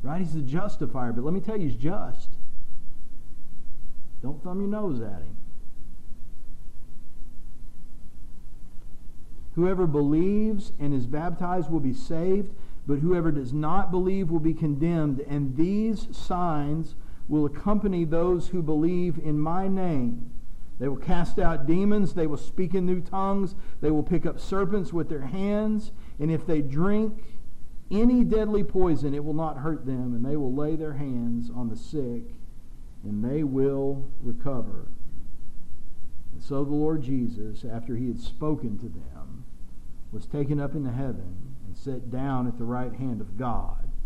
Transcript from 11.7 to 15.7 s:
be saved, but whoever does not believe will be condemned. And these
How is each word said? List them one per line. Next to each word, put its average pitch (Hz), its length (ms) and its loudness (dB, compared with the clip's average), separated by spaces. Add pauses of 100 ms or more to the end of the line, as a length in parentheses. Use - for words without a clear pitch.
be 131 140 0
saved, 180 600 2 (320)
but 143 140 0
whoever 165 320 2
does 131 220 -2
not 170 380 4
believe 185 380 0
will 165 100 0
be 160 140 2
condemned. 151 680 -2
And 143 360 -4
these 202 580 0